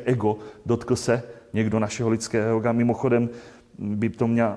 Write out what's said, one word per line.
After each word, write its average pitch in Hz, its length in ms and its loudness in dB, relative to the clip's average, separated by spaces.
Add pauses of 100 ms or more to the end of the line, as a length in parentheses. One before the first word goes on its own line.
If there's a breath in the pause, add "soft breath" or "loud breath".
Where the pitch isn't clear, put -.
ego, 107 320 2 (280 loud breath)
dotkl 117 300 0
se 120 280 0 (300 loud breath)
někdo 110 260 0
našeho 110 300 -2
lidského 113 500 0
ega, 117 120 0
mimochodem 120 580 2 (500 loud breath)
by 104 300 -2
to 117 180 0
mě, 117 300 2